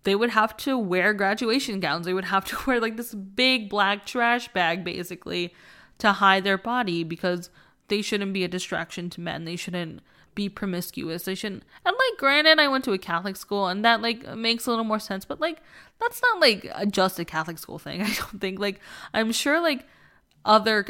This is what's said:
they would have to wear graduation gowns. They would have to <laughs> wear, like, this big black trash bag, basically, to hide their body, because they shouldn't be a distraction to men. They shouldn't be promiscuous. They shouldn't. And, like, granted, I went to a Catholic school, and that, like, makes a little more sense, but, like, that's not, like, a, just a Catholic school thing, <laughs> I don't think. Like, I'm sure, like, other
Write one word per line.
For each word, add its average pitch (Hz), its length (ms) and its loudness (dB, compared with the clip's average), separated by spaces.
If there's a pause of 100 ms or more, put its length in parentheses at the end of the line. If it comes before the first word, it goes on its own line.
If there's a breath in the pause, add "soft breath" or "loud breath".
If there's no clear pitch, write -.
they 196 120 2
would 233 160 2
have 220 260 2
to 269 200 0
wear 185 360 2
graduation 220 640 0
gowns. 170 260 -2
They 185 80 -2
would 185 120 -2
have 190 200 0
to - 160 -6
<laughs> - 60 -4
wear, 247 120 2
like, 226 180 -2
this 233 160 -8
big 214 560 2
black 202 360 0
trash 240 440 2
bag, 175 340 2
basically, 175 680 -6 (460 loud breath)
to 208 140 4
hide 190 300 6
their 196 140 2
body, 196 460 -2
because 175 460 -4 (380 soft breath)
they 208 140 0
shouldn't 202 320 -2
be 190 100 0
a 180 40 -2
distraction 175 640 -6
to - 100 -12
men. 170 240 -6
They 170 100 -8
shouldn't 175 460 -8 (340 soft breath)
be 202 140 -4
promiscuous. 175 720 -6
They 190 120 -4
shouldn't. 202 280 -8 (220 loud breath)
And, 381 100 2
like, 508 240 2
granted, 302 400 6
I 294 80 6
went 262 180 0
to 226 80 2
a 190 40 0
Catholic 185 380 -4
school, 202 320 -2
and 196 180 -2
that, 233 160 6
like, 233 340 -4
makes 226 300 -2
a 254 40 -2
little 226 160 0
more 214 140 -2
sense, 196 260 -8
but, - 140 -8
like, 330 220 -4 (380 loud breath)
that's 466 220 -4
not, 453 200 2
like, 226 320 4
a, 202 120 -4
just 190 340 0
a 170 60 -4
Catholic 160 320 -6
school - 220 -14
thing, 151 220 -8
<laughs> - 20 -2
I 220 100 -2
don't - 280 -6
think. 190 180 -4
Like, 202 200 -4 (340 loud breath)
I'm 220 180 2
sure, 294 300 2
like, 302 240 0 (600 soft breath)
other 214 440 6